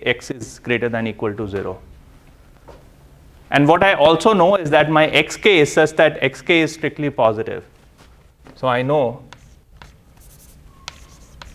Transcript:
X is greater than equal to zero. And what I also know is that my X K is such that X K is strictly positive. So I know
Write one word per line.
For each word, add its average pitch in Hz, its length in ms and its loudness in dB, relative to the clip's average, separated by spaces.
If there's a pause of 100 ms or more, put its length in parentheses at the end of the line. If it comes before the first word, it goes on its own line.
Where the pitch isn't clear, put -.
X 123 260 -6
is 123 300 -14
greater 120 300 -4
than 113 180 -6
equal 107 260 -6
to 107 140 -10
zero. 95 320 -8 (1700)
And 143 160 2
what 170 160 4
I 196 120 4
also 160 400 4
know 190 240 4
is 160 140 -6
that 151 200 2
my 156 160 4
X - 300 -2
K 196 220 2
is 151 120 2
such 156 200 2
that 156 300 0
X 131 200 -4
K 170 180 0
is 156 140 -2
strictly 147 360 -8
positive. 110 540 -2 (920)
So 131 120 -6
I 123 140 0
know 131 420 -2 (2250)